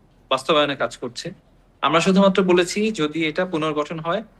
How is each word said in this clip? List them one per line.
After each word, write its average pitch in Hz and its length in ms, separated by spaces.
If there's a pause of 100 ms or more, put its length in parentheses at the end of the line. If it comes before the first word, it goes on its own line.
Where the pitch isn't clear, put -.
(300)
বাস্তবায়নে 143 460
কাজ 120 200
করছে। 127 340 (520)
আমরা 156 180
শুধুমাত্র 190 420
বলেছি 180 480
যদি 156 360
এটা 156 180
পুনর্গঠন 156 540
হয় 170 240 (180)